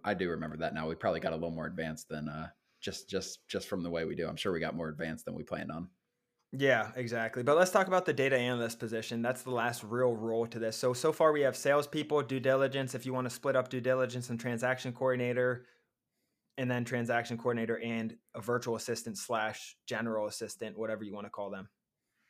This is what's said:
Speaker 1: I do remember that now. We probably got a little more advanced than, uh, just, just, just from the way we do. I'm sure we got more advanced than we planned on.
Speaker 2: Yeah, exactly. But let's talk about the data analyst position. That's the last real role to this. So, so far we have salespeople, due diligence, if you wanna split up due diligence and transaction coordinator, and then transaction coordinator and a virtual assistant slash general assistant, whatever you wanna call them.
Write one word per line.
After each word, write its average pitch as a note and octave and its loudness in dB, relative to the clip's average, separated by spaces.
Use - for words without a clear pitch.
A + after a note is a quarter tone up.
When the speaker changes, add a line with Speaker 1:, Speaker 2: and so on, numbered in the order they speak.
Speaker 1:
I G2+ 2
do F2+ 0
remember D#2+ -4
that D#2+ 0
now. D#2+ -2
We E2 -2
probably F2 0
got E2 -2
a D#2+ -2
little E2 -2
more D#2+ -4
advanced D#2+ -6
than, D2+ -6
uh, D2+ -8
just, - -8
just, - -6
just F#2+ -4
from F#2+ -2
the F2 -4
way E2 0
we D#2+ -2
do. E2 -2
I'm D#2 -4
sure F#2+ 0
we E2 0
got D#2+ -2
more E2 -4
advanced D#2 -6
than F2 -8
we E2 -8
planned D#2+ -6
on. E2+ -8
Speaker 2:
Yeah, B2+ 2
exactly. A#2 -4
But C#3+ 6
let's F3+ 6
talk F#3+ 4
about F3+ 4
the D#3 4
data C3+ 4
analyst A#2+ 0
position. A2+ -4
That's A#2+ -2
the C3 -8
last A#2+ 0
real A#2+ 2
role A2+ 0
to A#2 -8
this. A2+ -2
So, B2+ 2
so D3 2
far D#3 6
we D3 2
have C3 4
salespeople, D3 2
due C3 -2
diligence, C3+ 4
if A#2+ -6
you B2+ -4
wanna B2+ -2
split C3+ 0
up B2+ 4
due C3 -4
diligence B2+ 2
and A#2 -2
transaction B2+ 0
coordinator, B2 2
and B2+ 0
then A#2+ 0
transaction A#2 0
coordinator A#2 0
and A2+ -4
a A#2+ -10
virtual A#2+ 0
assistant A2 -4
slash A2 -2
general A2 0
assistant, G#2+ -8
whatever A2 -4
you G2+ -8
wanna G2+ -10
call G2+ -6
them. G2 -10